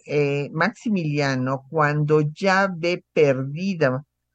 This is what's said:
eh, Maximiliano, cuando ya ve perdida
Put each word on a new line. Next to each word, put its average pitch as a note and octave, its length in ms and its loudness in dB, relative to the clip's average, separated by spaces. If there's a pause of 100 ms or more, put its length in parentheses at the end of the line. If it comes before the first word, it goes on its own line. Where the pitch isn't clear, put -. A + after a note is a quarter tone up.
eh, C#3+ 480 -2
Maximiliano, D3 1160 -2
cuando D3+ 520 2
ya F#3+ 520 0
ve F3 380 -4
perdida C#3+ 960 0 (300)